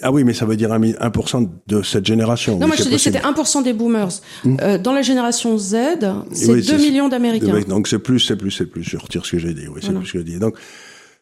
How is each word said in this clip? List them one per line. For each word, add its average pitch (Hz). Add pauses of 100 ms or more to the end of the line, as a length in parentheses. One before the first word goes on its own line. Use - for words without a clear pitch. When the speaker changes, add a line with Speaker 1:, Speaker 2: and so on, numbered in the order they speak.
Speaker 1:
ah 127
oui, 143
mais 120
ça 117
veut 110
dire 107
un 113
mi-, 110
un 117
pour -
cent 127 (240)
de 104
cette 98
génération. 110
Speaker 2:
Non, 92
Speaker 1:
Oui, 285
Speaker 2:
moi 311
je 226
Speaker 1:
c'est -
Speaker 2:
te 180
dis 247
que -
Speaker 1:
possible. -
Speaker 2:
c'était -
un 285
pour 285
cent 285
des 247
boomers. 220 (240)
Speaker 1:
Hmm. 131
Speaker 2:
Euh, 196
dans 214
la 277
génération 240
Z, 196 (560)
c'est -
Speaker 1:
Oui, -
c'est 302
Speaker 2:
deux -
millions 285
d'Américains. 233
Speaker 1:
Oui, 208
donc 143
c'est 113
plus, 127
c'est 113
plus, 95
c'est 92
plus. 85
Je -
retire -
ce -
que 87
j'ai 85
dit. 73
Oui, 73
c'est 98
Speaker 2:
Voilà. 95
Speaker 1:
plus 90
ce -
que 95
j'ai 85
dit. 85
Donc, 110 (640)